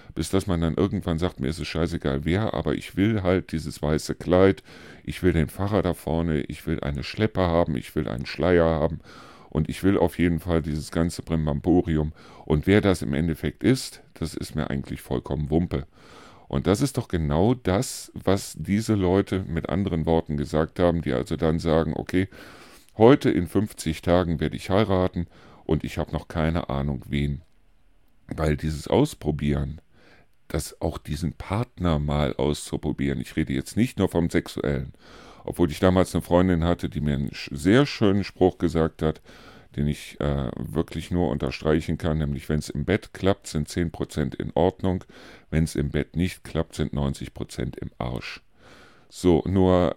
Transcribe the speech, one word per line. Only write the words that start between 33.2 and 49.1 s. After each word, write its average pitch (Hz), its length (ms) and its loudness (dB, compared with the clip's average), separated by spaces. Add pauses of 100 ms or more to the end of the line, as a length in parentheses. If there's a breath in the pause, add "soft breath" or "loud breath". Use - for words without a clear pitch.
ich - 140 -10
rede 69 180 -2
jetzt 65 240 -4
nicht 117 220 0
nur 92 100 4
vom 85 220 0
Sexuellen, 69 640 -2 (500 loud breath)
obwohl 85 260 0
ich 76 100 -8
damals 92 360 4
eine 82 80 0
Freundin 87 400 4
hatte, 85 260 0
die 71 120 -6
mir 73 120 0
einen 69 160 -2
sch-, - 260 -12
sehr 98 300 6
schönen 101 380 2
Spruch - 340 2
gesagt 80 460 0
hat, 78 180 0 (540 loud breath)
den 73 100 0
ich, - 340 -6
äh, 69 380 -2
wirklich 80 540 -6
nur 87 180 2
unterstreichen 78 720 0
kann, 78 180 0
nämlich: 71 320 -4
„Wenn's 76 200 -2
im 71 160 -4
Bett - 280 -2
klappt, - 320 0
sind 76 240 -4
zehn 85 220 -2
Prozent - 420 -4
in - 220 -6
Ordnung, 92 480 0 (480 loud breath)
wenn's 80 240 0
im 71 160 -2
Bett 73 240 -2
nicht 87 280 -2
klappt, - 300 -4
sind - 200 -4
neunzig 69 420 -4
Prozent - 420 -8
im - 220 -12
Arsch.“ - 420 -8 (680 loud breath)
So, 85 360 2